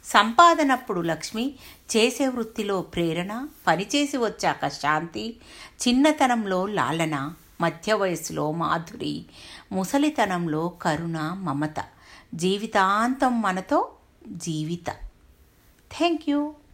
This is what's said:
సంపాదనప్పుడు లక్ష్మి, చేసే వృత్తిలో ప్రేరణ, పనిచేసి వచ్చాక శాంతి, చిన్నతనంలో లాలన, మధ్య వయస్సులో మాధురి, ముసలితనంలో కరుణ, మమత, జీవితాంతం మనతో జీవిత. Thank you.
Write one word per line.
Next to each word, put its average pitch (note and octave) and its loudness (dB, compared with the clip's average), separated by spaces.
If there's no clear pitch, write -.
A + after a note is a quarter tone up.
సంపాదనప్పుడు C4 6
లక్ష్మి, E3 -4
చేసే B3 2
వృత్తిలో A3 -2
ప్రేరణ, F3 -4
పనిచేసి C#4 0
వచ్చాక G#3 -2
శాంతి, E3 -2
చిన్నతనంలో B3 2
లాలన, D#3+ -2
మధ్య E3+ 0
వయస్సులో E3 -2
మాధురి, D#3+ -4
ముసలితనంలో F#3+ 0
కరుణ, E3 -2
మమత, D3+ -4
జీవితాంతం G#3+ 2
మనతో F#3+ 0
జీవిత. E3 -6
Thank D#4+ 0
you. C#4+ 2